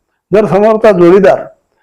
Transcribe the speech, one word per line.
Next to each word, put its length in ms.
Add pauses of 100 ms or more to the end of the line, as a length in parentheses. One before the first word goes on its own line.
(340)
जर 120
समोरचा 460
जोडीदार 520 (380)